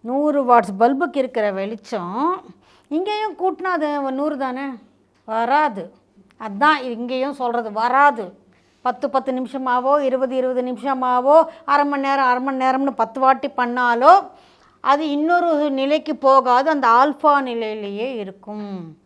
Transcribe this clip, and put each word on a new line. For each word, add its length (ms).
நூறு 440
வாட்ஸ் 340
பல்புக்கு 440
இருக்கிற 300
வெளிச்சம் 880
இங்கேயும் 500
கூட்டினா 380
அது 140
ஒரு 120
நூறு 240
தானே? 260
வராது. 560
அதான் 400
இங்கேயும் 480
சொல்றது, 300
வராது. 520
பத்து, 260
பத்து 220
நிமிஷமாவோ, 680
இருபது, 380
இருபது 260
நிமிஷமாவோ, 760
அரை 200
மணி 240
நேரம், 220
அரை 120
மணி 220
நேரம்னு 380
பத்து 180
வாட்டி 300
பண்ணாலோ 520
அது 300
இன்னொரு 600
நிலைக்கு 460
போகாது, 540
அந்த 180
ஆல்ஃபா 520
நிலையிலேயே 760
இருக்கும். 520